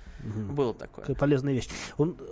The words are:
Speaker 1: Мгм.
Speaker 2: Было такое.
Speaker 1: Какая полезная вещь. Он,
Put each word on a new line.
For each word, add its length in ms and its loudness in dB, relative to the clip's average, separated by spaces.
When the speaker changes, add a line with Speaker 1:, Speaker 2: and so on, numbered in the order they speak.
Speaker 1:
Мгм. 320 -4
Speaker 2:
Было 200 2
такое. 300 -12
Speaker 1:
Какая 120 -2
полезная 380 4
вещь. 140 -2
Он, 180 4